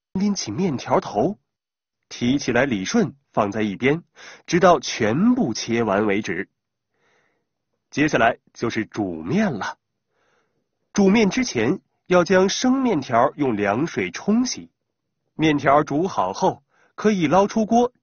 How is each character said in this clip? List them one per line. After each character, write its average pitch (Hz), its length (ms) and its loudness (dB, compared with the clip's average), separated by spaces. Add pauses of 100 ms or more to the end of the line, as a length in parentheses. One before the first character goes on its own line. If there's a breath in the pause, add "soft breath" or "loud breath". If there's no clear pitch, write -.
(120)
拎 202 220 0
起 - 160 -8
面 151 260 -2
条 - 240 -2
头， 151 380 -4 (680)
提 127 300 -2
起 - 120 -4
来 120 140 2
理 107 200 -2
顺， 165 300 0 (180)
放 104 200 0
在 107 100 -4
一 101 140 -2
边， 143 260 0 (440 loud breath)
直 165 120 0
到 175 220 6
全 143 540 0
部 156 200 -2
切 117 300 -4
完 104 220 0
为 104 160 0
止。 95 260 -8 (1400)
接 147 200 0
下 147 100 0
来 120 200 2 (140)
就 - 160 -6
是 110 160 -4
煮 92 380 -6
面 170 300 -2
了。 - 240 -10 (1160)
煮 196 180 4
面 214 180 4
之 247 160 -2
前 131 360 -2 (260)
要 180 180 4
将 190 240 4
生 254 340 0
面 214 200 0
条 123 340 2
用 135 180 0
凉 104 320 0
水 95 240 -4
冲 226 360 0
洗， 90 240 -10 (640)
面 151 240 0
条 143 240 4
煮 151 260 -2
好 - 240 -4
后 - 300 -2 (320)
可 214 180 0
以 180 140 0
捞 185 200 4
出 220 200 -2
锅， 240 260 2 (100)